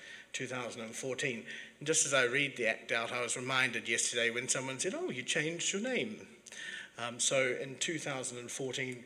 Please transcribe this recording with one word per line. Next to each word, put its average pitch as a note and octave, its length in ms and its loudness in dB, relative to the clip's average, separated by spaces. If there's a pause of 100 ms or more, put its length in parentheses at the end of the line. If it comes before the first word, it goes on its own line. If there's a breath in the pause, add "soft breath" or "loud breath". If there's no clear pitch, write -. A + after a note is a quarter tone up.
(340 loud breath)
two C3 120 -4
thousand A#2+ 380 -6
and A2+ 100 -8
fourteen. B2+ 520 -2 (340 loud breath)
And D3 80 -4
just D#3 180 6
as C#3 80 2
I C3 120 8
read C3 320 2
the A2+ 100 4
Act - 240 0
out, A#2 200 2
I B2 120 0
was A#2 120 0
reminded B2+ 540 2
yesterday A#2 400 4
when B2 180 0
someone C3 300 0
said, F#3 180 0
"Oh, E4+ 140 -2
you E3+ 140 -4
changed E3 500 0
your G3 80 0
name." F3+ 460 -2 (720 loud breath)
Um, A#2+ 200 -4
so C3 400 4
in C3+ 200 -6
two E3 180 0
thousand C3 400 -4
and A#2+ 140 -10
fourteen, B2+ 540 -4